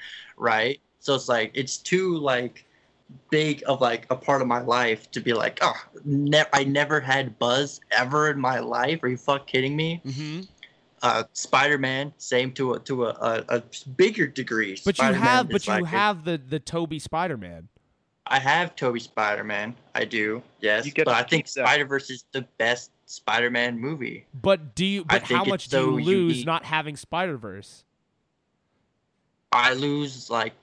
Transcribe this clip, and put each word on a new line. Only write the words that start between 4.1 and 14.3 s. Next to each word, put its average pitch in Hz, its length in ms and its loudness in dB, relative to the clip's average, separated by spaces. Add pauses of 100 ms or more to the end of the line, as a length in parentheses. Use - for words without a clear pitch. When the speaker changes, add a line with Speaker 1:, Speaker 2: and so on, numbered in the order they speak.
Speaker 1:
a 123 60 0
part 135 260 2
of 123 40 0
my 123 140 0
life 117 520 0
to 123 80 -4
be 120 120 0
like, 110 300 0
"Oh, - 120 2 (300)
ne-, 143 480 4
I 139 120 4
never 143 360 2
had 131 380 0
Buzz 131 420 0 (120)
ever 139 380 2
in 143 80 -2
my 127 200 0
life. 120 440 -2
Are 123 60 0
you 127 80 -2
fuck 139 300 -2
kidding 135 280 0
me?" 165 300 -4
Speaker 2:
Mm-hmm. 151 380 -8 (580)
Speaker 1:
Uh, 117 220 2 (100)
Spider-Man, 139 840 0
same 131 360 0
to 127 200 0
a, - 60 -6
to 123 260 -2
a, 107 40 -2 (380)
a, 120 100 0
a 113 40 -4 (340)
bigger 202 300 4
degree. 113 460 -4 (120)